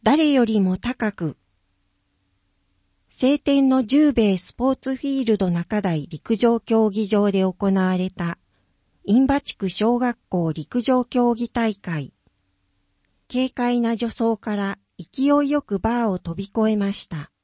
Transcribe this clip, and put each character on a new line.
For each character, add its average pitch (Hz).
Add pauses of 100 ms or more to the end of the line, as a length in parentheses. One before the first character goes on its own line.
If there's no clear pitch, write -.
誰 294
よ 262
り 214
も 185
高 220
く。 156 (1700)
晴 277
天 277
の 262
十 294
兵 214
衛 185
ス -
ポ 262
ー -
ツ 269
フ -
ィ 269
ー 240
ル 214
ド 190
中 175
台 165
陸 -
上 233
競 220
技 202
場 202
で 190
行 190
わ 190
れ 185
た、 170 (680)
印 254
旛 277
地 -
区 196
小 226
学 240 (100)
校 165
陸 160
上 254
競 240
技 233
大 226
会。 147 (1160)
軽 254
快 240
な 233
助 233
走 226
か 214
ら 202 (200)
勢 - (220)
い 277
よ 294
く 196
バ 233
ー -
を 180
飛 -
び 196
越 220
え 214
ま 196
し -
た。 147 (120)